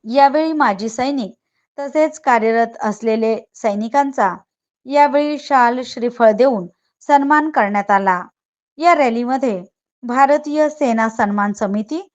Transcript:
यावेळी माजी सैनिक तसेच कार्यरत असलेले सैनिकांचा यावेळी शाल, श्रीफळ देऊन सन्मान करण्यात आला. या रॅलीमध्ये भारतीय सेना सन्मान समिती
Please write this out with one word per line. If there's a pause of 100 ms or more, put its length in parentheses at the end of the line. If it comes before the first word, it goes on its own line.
यावेळी
माजी
सैनिक (460)
तसेच
कार्यरत (140)
असलेले (160)
सैनिकांचा (480)
यावेळी
शाल,
श्रीफळ
देऊन (340)
सन्मान
करण्यात
आला. (540)
या
रॅलीमध्ये (400)
भारतीय
सेना
सन्मान
समिती